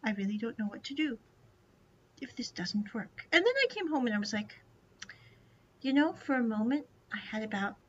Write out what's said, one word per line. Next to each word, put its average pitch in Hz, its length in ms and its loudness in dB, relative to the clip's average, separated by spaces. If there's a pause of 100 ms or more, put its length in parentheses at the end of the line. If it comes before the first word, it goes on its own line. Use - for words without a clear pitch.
"I 220 80 0
really 202 240 -2
don't 226 220 -4
know 214 80 0
what 202 180 -8
to 277 100 -8
do 285 240 0 (1000)
if - 160 -14
this 240 140 -6
doesn't 208 420 -2
work." - 400 -10
And 349 140 6
then 494 100 6
I 539 140 4
came 381 180 -4
home 277 180 2
and 220 80 2
I 208 40 2
was 208 140 -2
like, 214 260 -6 (1200)
you 269 120 0
know, 294 200 6
for 294 220 -2
a 254 80 4
moment, 226 440 2 (240)
I 202 80 -6
had 220 240 -6
about 202 340 -2 (120)